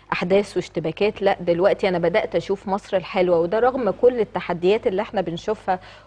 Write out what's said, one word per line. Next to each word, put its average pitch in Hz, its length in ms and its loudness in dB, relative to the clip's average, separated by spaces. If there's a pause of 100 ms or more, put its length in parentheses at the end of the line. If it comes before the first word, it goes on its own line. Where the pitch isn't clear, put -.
(120)
أحداث 196 440 0
واشتباكات، 175 640 -4
لا 190 180 2
دلوقتي 175 480 2
أنا 180 100 0
بدأت 170 380 0
أشوف 196 320 -4
مصر 196 280 -4
الحلوة، 180 440 2
وده 175 180 0
رغم 247 320 2
كل 247 300 2
التحديات 185 640 -2
اللي 196 160 0
احنا 214 180 -4
بنشوفها، 180 600 -4 (260)